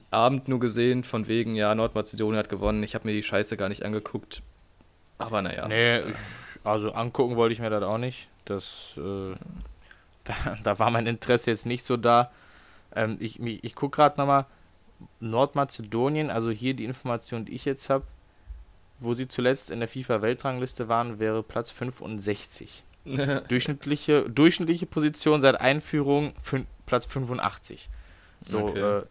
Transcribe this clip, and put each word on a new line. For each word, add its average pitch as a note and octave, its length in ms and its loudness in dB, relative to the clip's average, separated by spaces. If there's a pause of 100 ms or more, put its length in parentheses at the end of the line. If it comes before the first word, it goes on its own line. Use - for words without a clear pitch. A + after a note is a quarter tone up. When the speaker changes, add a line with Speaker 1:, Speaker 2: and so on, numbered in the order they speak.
Speaker 1:
Abend B2+ 380 4
nur C3 120 2
gesehen, A#2+ 440 2
von A2 240 -4
wegen, A2+ 280 0
ja, G#2+ 200 4
Nordmazedonien A2 640 0
hat G#2 100 -2
gewonnen, G#2 320 0
ich G#2 140 -6
hab A2+ 100 -6
mir G#2+ 80 0
die G#2 100 -2
Scheiße G#2 320 0
gar G2 140 -2
nicht G2+ 160 -6
angeguckt, G#2 560 -6 (800)
aber A2+ 240 -2
naja. - 240 -4
Speaker 2:
Nee, A#2 320 4
ich, G#2+ 160 -6 (480)
also G#2+ 300 0
angucken A#2+ 420 0
wollte A#2 180 4
ich A2 60 -8
mir A2+ 100 -2
das G#2 140 0
auch G#2+ 160 0
nicht, B2 280 -6 (180)
das, - 520 -10
äh, F#2+ 380 -6 (420)
<laughs> - 460 -20
da, - 400 -4
da G2+ 160 0
war A2+ 100 6
mein A#2 160 2
Interesse A#2+ 460 0
jetzt A2 160 -2
nicht B2 180 -4
so B2 100 0
da. A#2+ 360 6 (640)
Ähm, A2 240 0
ich, G#2+ 200 -8
ich, A#2 240 -8
ich A#2+ 120 -10
guck C#3 180 -4
grad D3 240 6
nochmal, C#3 280 4 (760)
Nordmazedonien, C3 1080 0
also A2+ 200 -2
hier A#2+ 240 -2
die B2 100 -6
Information, A#2 600 -6
die - 80 -12
ich C3 100 -10
jetzt C3+ 260 -4
hab, C#3 140 2 (960)
wo A#2+ 140 -2
sie B2+ 160 -6
zuletzt B2+ 420 0
in A#2 80 -6
der A#2 80 -4
fifa-Weltrangliste B2 1040 -2
waren, A#2 300 0
wäre A2 240 0
Platz - 280 -6
fünfundsechzig. - 1120 -8 (220)
Speaker 1:
<laughs> C3+ 420 -2
Speaker 2:
Durchschnittliche, C#3+ 800 2
durchschnittliche E3 560 4
Position D3+ 560 2
seit C3 180 6
Einführung C#3+ 720 2 (100)
fün-, C3 220 -2 (200)
Platz B2 200 2
fünfundachtzig. - 840 -6 (520)
So, G#2 260 -2
Speaker 1:
Okay. G2+ 320 0
Speaker 2:
äh, - 120 -8